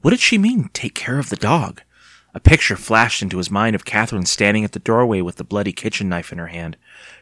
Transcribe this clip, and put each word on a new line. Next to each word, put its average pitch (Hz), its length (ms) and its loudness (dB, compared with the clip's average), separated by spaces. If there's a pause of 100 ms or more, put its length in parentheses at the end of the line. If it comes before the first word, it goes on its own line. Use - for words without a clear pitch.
What 147 80 2
did 240 100 2
she - 180 2
mean, 202 360 2
"take - 220 -8
care 131 240 -4
of 139 100 -4
the 104 80 -6
dog"? 113 440 0 (520)
A 95 60 -14
picture - 360 6
flashed 110 460 0
into 92 160 -4
his 92 140 -4
mind 107 240 0
of - 100 -6
Catherine 107 400 -2
standing 104 400 0
at - 80 -8
the 101 60 -8
doorway 113 420 2
with 87 160 -6
the - 80 -12
bloody 101 260 -4
kitchen 104 380 -6
knife 87 240 -6
in 85 60 -12
her 85 80 -12
hand. 85 280 -12 (460)